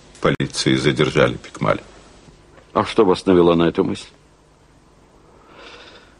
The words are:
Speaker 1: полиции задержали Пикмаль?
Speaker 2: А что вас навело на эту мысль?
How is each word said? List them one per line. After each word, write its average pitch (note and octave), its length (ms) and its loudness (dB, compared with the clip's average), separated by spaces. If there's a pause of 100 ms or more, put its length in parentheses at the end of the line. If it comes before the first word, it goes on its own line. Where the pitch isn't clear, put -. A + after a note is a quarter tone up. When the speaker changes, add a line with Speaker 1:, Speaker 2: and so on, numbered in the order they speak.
(220)
Speaker 1:
полиции C#2+ 540 -2
задержали C2 600 0
Пикмаль? - 460 -6 (920)
Speaker 2:
А G#2 120 -2
что A2+ 200 2
вас F2+ 200 0
навело F2 300 4
на E2+ 80 2
эту F2+ 200 0
мысль? G2 220 -6 (2250)